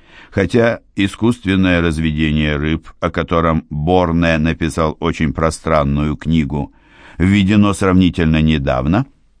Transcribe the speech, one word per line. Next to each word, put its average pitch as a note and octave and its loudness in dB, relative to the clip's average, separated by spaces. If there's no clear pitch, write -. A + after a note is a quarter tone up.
Хотя A2+ 0
искусственное F#2+ 0
разведение D#2 0
рыб, D#2 -4
о F2 -4
котором E2 -2
Борне E2 0
написал D#2 -2
очень D#2 -2
пространную D2+ -2
книгу, D2+ -2
введено G2+ 4
сравнительно F2+ 2
недавно – D2+ 0